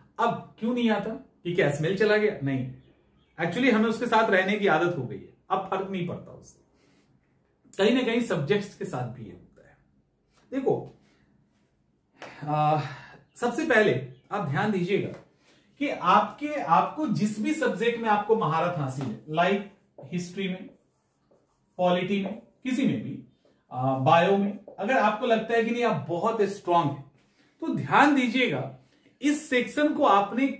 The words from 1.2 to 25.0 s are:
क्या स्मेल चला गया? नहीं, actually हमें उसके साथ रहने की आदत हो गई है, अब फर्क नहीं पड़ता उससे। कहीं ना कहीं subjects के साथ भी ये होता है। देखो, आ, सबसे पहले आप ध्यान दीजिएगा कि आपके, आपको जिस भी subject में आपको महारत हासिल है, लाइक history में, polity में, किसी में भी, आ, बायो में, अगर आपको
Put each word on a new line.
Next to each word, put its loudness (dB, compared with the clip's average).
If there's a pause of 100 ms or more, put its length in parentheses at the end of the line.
क्या 4
स्मेल -2
चला 4
गया? 0
नहीं, -4 (640)
actually 0
हमें 2
उसके -2
साथ 2
रहने 2
की 2
आदत 2
हो -4
गई -10
है, -18 (160)
अब -2
फर्क -4
नहीं -4
पड़ता -12
उससे। -20 (1120)
कहीं 2
ना 2
कहीं 0
subjects -2
के -10
साथ -6
भी -14
ये -16
होता -20
है। -20 (760)
देखो, -2 (1500)
आ, 0 (580)
सबसे -2
पहले 6 (380)
आप -4
ध्यान 0
दीजिएगा 0 (680)
कि -2
आपके, 2
आपको 0
जिस -2
भी -2
subject -2
में 0
आपको 2
महारत -2
हासिल -6
है, -10 (100)
लाइक 0 (340)
history -6
में, -10 (1080)
polity 0
में, -10 (220)
किसी 0
में -2
भी, -10 (520)
आ, -2
बायो 4
में, -2 (200)
अगर 0
आपको 0